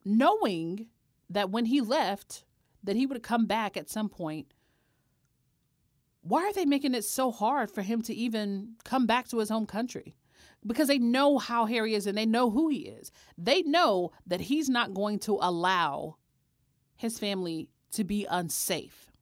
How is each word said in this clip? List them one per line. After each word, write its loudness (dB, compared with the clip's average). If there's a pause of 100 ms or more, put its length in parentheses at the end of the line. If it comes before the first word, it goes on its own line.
knowing 2 (400)
that -2
when 0
he 4
left, -2 (400)
that 0
he 2
would -4
come 2
back -2
at -8
some -4
point, -8 (1700)
why 0
are -2
they 0
making 2
it -2
so 0
hard 0
for -6
him -2
to -6
even -4
come 2
back 2
to -2
his 0
home -2
country? -8 (500)
Because 2
they 4
know 4
how 0
Harry 0
is -2
and -2
they 0
know 4
who 2
he -4
is. -16 (260)
They 2
know 2 (160)
that -2
he's 0
not 0
going -2
to 0
allow 0 (800)
his -6
family -4 (220)
to -2
be -4
unsafe. -4 (100)